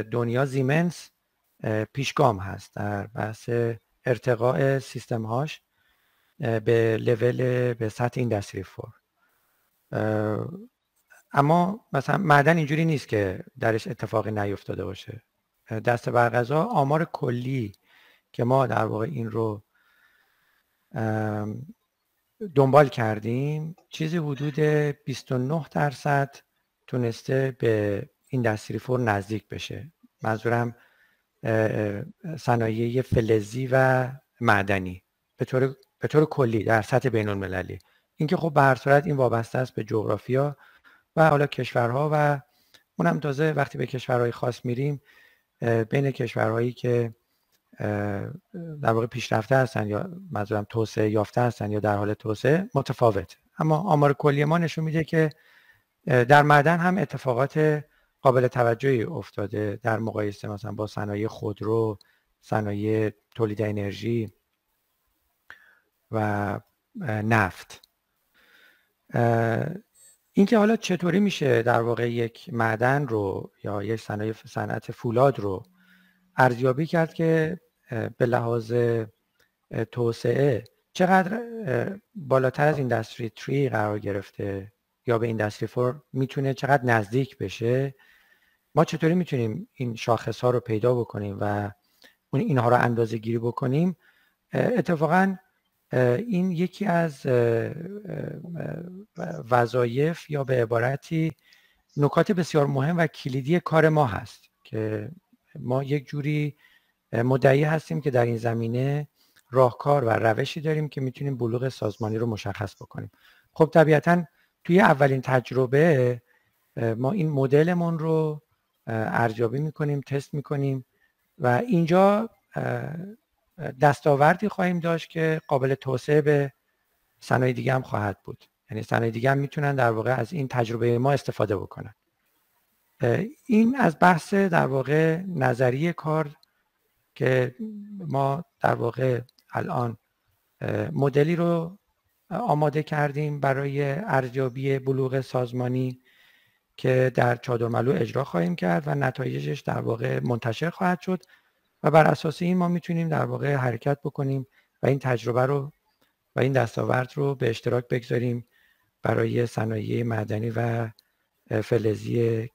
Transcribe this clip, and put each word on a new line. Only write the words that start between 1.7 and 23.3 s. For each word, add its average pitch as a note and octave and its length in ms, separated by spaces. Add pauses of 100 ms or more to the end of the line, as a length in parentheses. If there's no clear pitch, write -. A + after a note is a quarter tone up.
پیشگام C3 540
هست F#2+ 360
در G#2 320
بحث G#2+ 420 (560)
ارتقاء C3 760
سیستم‌هاش، A#2+ 800 (800)
اه، A2+ 180
به A2+ 380
لول، B2 760
به A2+ 160
سطح A#2+ 320
اینداستری G#2 420
فور. - 260 (1040)
اه، G#2+ 560 (880)
اما F3 600
مثلاً C#3 240
معدن D3 400
اینجوری D#3 280
نیست D#3 220
که G2+ 360 (160)
درش A2+ 280
اتفاقی A2 440
نیفتاده G2+ 540
باشه. G2 380 (460)
اه، A2 100
دست A#2+ 300
برقضا A#2+ 540
آمار D#3+ 420
کلی B2 680 (640)
که A#2+ 100
ما B2+ 240
در A2+ 180
واقع A2 200
این A#2 260
رو، A2 320 (1300)
ام، G#2+ 760 (880)
دنبال C#3 340
کردیم، B2+ 840 (140)